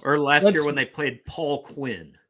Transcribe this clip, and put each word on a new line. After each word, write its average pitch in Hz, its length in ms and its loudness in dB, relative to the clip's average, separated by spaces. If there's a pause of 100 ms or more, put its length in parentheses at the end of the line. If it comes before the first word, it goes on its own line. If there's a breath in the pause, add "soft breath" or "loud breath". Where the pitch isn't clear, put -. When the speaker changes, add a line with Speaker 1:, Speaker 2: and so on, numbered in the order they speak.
Speaker 1:
Or 143 140 2
last 147 260 4
Speaker 2:
Let's 202 100 6
Speaker 1:
year 156 120 2
when 147 80 -2
they 135 100 0
played 131 400 -8
Paul 143 380 -6
Quinn. 104 540 -10 (140)